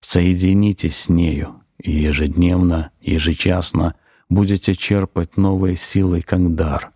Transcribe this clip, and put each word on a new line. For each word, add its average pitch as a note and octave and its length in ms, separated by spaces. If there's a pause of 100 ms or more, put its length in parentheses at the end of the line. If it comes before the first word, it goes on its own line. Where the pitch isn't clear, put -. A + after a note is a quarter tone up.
Соединитесь F#2 960
с - 120
нею, D#2+ 520 (160)
и - 140
ежедневно, D#2+ 1080
ежечасно E2+ 960 (340)
будете G2 460
черпать F#2+ 640
новые F#2+ 380
силы F2+ 460
как F2 340
дар D#2 400